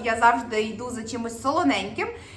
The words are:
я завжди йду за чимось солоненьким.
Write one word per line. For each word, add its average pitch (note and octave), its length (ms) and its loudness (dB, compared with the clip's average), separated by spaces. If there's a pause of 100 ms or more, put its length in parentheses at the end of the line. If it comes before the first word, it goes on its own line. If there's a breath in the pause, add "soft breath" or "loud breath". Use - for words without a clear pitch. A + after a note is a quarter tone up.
я A3+ 160 2
завжди A#3 420 4
йду A3+ 280 -4
за A3+ 140 -6
чимось A#3 380 -6
солоненьким. C4+ 680 2 (300 loud breath)